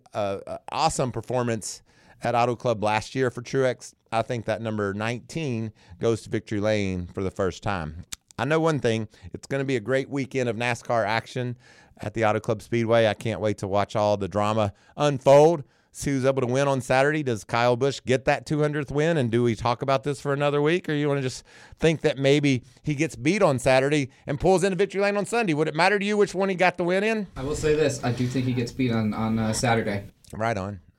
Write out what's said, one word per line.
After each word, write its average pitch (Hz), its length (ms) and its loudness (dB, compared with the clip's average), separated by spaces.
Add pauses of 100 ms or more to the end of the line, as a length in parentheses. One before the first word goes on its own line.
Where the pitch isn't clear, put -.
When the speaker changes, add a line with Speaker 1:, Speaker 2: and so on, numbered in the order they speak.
(140)
Speaker 1:
uh, 101 320 -4
a 87 140 -10 (100)
awesome 147 400 0
performance 117 720 -4 (400)
at 120 140 0
Auto 120 180 2
Club 110 300 -2
last 107 300 -2
year 131 160 0
for 123 120 -8
Truex. 127 520 -2 (180)
I 113 100 2
think 117 220 -6
that 110 180 -4
number 104 320 -2
nineteen 113 800 -6 (260)
goes 117 240 0
to - 80 -18
victory 107 300 -4
lane 98 520 -2
for 95 120 -6
the 92 60 -4
first 92 320 -4
time. 85 420 -6 (340)
I 110 60 -2
know 156 160 2
one 160 180 2
thing, 113 300 0 (240)
it's - 140 -14
gonna 139 180 -4
be 135 120 -2
a 117 40 -4
great 131 300 -2
weekend 131 380 -4
of 107 80 -4
nascar 120 480 -2
action, 120 520 -4 (420)
at 107 160 -8
the 113 100 0
Auto 107 160 2
Club 110 220 -4
Speedway. 117 440 2
I 101 80 2
can't 101 260 -4
wait 104 180 -2
to 101 100 -6
watch 101 280 -2
all 104 200 2
the 98 120 -4
drama 104 440 0 (240)
unfold. 147 680 6 (300)
See - 160 -4
who's 131 140 0
able 135 160 2
to 127 60 2
win 135 220 2
on 135 120 0
Saturday. 139 420 2
Does 120 220 -4
Kyle 120 320 2
Busch 131 300 -2
get 131 180 0
that 139 220 0
two 151 140 -2
hundredth 147 300 -2
win? 151 280 2
And 120 120 2
do 120 120 4
we 120 120 2
talk 120 280 -2
about 135 220 0
this 143 180 -6
for 143 100 -2
another 143 300 0
week? 170 260 0
Or 156 60 -2
you 147 120 0
wanna 139 140 0
just 127 240 -6 (340)
think 165 220 2
that 147 160 0
maybe 139 460 4 (200)
he 156 120 -4
gets 147 200 -2
beat 156 280 0
on 147 160 4
Saturday 135 520 2 (160)
and 143 140 -4
pulls 180 240 4
into 196 100 0
victory 190 280 -2
lane 202 160 0
on 196 80 -2
Sunday? 220 260 0
Would 151 160 0
it 147 60 -6
matter 190 240 4
to 190 60 -2
you 208 120 0
which 202 180 2
one 190 140 0
he 196 60 -2
got 180 240 2
the 180 60 -2
win 185 200 0
in? 214 220 -2 (100)
Speaker 2:
I 131 60 -10
will 143 120 -4
say 151 200 0
this. 147 280 0
I 127 100 0
do 123 140 -2
think 127 200 -2
he 127 80 0
gets 120 180 -4
beat 127 180 -2
on, 110 220 0
on, 110 260 -2
uh, 110 140 0
Saturday. 110 520 0 (280)
Speaker 1:
Right 110 240 -4
on. 95 240 -6 (180)